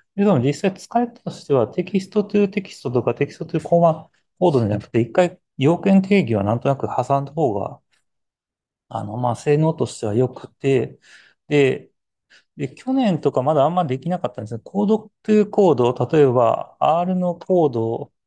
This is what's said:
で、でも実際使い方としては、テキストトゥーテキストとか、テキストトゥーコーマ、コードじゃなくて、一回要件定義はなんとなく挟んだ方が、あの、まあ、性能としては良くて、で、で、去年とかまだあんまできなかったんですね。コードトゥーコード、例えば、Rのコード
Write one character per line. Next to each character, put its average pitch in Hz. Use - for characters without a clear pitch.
で、 202
で 208
も 131
実 139
際 190
使 -
い 240
方 -
と -
し -
て 143
は、 117
テ 175
キ 190
ス -
ト 208
ト 208
ゥ 202
ー -
テ 196
キ -
ス -
ト 135
と 123
か、 117
テ 143
キ -
ス -
ト 160
ト 160
ゥ -
ー -
コ 170
ー 170
マ、 160
コ 180
ー 156
ド 131
じ 113
ゃ -
な 107
く -
て、 117
一 120
回 180
要 160
件 196
定 196
義 113
は 101
な 104
ん 120
と 139
な 135
く 110
挟 139
ん 143
だ -
方 147
が、 -
あ 110
の、 104
ま 123
あ、 110
性 147
能 160
と 127
し -
て 113
は 104
良 123
く -
て、 135
で、 143
で、 147
去 -
年 214
と 135
か 127
ま 151
だ 139
あ 156
ん 175
ま 180
で 131
き 165
な 180
か -
っ -
た -
ん -
で -
す 113
ね。 113
コ 202
ー -
ド 220
ト 214
ゥ 214
ー 202
コ 190
ー -
ド、 123
例 151
え -
ば、 120
R 170
の 180
コ 175
ー 135
ド 117